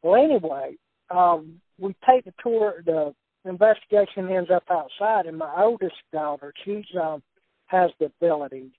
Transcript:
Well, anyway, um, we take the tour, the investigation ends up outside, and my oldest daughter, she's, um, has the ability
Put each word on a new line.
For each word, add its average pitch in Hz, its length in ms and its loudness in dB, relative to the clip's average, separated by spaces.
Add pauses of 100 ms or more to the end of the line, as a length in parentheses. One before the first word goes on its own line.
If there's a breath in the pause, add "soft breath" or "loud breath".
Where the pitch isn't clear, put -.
Well, 202 200 4
anyway, 160 540 -2 (340)
um, 170 500 0 (200)
we 190 140 -6 (140)
take 254 160 6
the 180 180 -20
tour, 208 420 -2
the 156 300 -2 (300)
investigation 196 840 0
ends 180 200 -2
up 180 200 2
outside, 180 560 -2
and 160 120 -12
my 160 240 -4
oldest 202 340 0 (160)
daughter, 147 400 -8 (120)
she's, 208 200 -8 (160)
um, 156 220 -6 (440)
has 185 320 2
the 156 80 -2
ability 139 720 -4